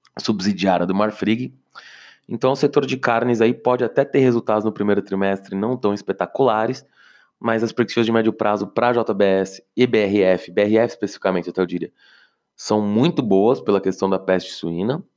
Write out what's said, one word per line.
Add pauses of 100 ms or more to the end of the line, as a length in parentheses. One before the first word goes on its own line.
(180)
subsidiária
do
Marfrig. (760)
Então,
o
setor
de
carnes
aí
pode
até
ter
resultados
no
primeiro
trimestre
não
tão
espetaculares, (540)
mas
as
perspectivas
de
médio
prazo
pra
J
B
S (140)
e
B
R
F,
B
R
F
especificamente,
até
eu
diria, (640)
são
muito
boas
pela
questão
da
peste
suína, (140)